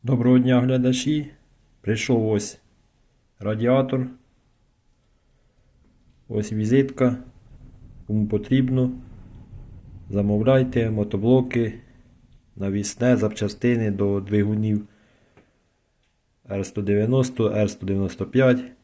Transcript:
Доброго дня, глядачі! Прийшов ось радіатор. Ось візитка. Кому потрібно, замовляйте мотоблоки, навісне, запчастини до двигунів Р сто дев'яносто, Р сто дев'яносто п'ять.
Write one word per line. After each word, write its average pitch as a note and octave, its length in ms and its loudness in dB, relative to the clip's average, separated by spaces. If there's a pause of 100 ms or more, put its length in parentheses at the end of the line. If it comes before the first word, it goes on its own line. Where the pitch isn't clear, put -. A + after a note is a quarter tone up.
Доброго B2+ 360 4
дня, B2 220 4
глядачі! C3 680 0 (500)
Прийшов A2 460 0
ось G#2+ 340 -2 (760)
радіатор. B2+ 680 0 (2250)
Ось G#2+ 260 -4
візитка. B2+ 640 2 (880)
Кому G#2+ 200 -2
потрібно, B2+ 640 0 (1160)
замовляйте A2+ 800 2
мотоблоки, A2 920 0 (760)
навісне, G#2 600 0
запчастини G#2+ 760 -2
до G2+ 300 0
двигунів G#2 680 0 (1600)
Р G2 160 -4
сто - 160 -8
дев'яносто, A2 680 0
Р G#2 180 0
сто - 160 -10
дев'яносто G2 400 -2
п'ять. B2+ 380 2 (200)